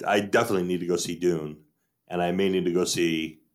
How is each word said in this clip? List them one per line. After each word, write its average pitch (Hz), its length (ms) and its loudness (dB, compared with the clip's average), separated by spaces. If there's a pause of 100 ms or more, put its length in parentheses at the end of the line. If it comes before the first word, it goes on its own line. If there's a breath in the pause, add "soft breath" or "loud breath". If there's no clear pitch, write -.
I 104 140 4
definitely 101 420 0
need 90 160 -2
to 85 60 -6
go 87 100 0
see 85 240 -4
Dune, 78 380 0 (500)
and 87 140 -4
I 87 100 0
may 98 160 2
need 92 160 2
to 87 80 0
go 110 140 2
see 80 560 -2 (120)